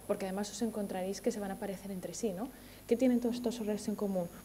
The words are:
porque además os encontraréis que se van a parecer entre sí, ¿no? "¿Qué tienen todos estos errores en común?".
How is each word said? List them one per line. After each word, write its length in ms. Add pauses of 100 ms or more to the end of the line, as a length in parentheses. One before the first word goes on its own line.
porque 180
además 240
os 140
encontraréis 580
que 100
se 80
van 120
a 60
parecer 340
entre 240
sí, 160
¿no? 180 (380)
"¿Qué 100
tienen 220
todos 160
estos 240
errores 300
en 40
común?". 340 (180)